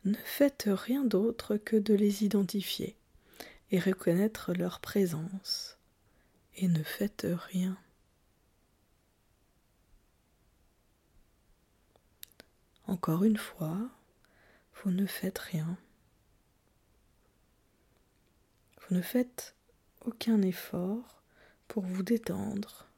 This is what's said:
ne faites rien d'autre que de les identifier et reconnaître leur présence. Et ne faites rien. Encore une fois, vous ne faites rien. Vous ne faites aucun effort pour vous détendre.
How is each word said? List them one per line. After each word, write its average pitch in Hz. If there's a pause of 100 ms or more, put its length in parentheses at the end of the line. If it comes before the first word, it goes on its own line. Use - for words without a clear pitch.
ne 196 (100)
faites -
rien 233
d'autre 214
que 214
de 208
les 202
identifier 202 (720)
et 190
reconnaître 185
leur 180
présence. 180 (800)
Et 190
ne 165
faites - (260)
rien. 185 (4000)
Encore 175
une 214
fois, 165 (1040)
vous 196
ne 185
faites -
rien. 165 (3000)
Vous 185
ne 180
faites - (500)
aucun 226
effort 185 (460)
pour 196
vous 185
détendre. 202 (120)